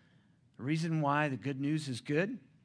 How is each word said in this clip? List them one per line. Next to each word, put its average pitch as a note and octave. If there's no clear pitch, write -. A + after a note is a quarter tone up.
the -
reason D#3+
why D3
the C3
good C3+
news D3+
is B2
good F#3